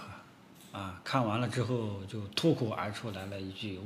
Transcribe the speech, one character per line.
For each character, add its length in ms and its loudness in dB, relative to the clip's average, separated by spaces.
啊， 320 -6
看 220 4
完 160 2
了 80 2
之 140 2
后 440 0
就 200 -4
脱 260 6
口 160 2
而 220 0
出 180 -6
来 160 -4
了 160 -6
一 120 -4
句 320 -4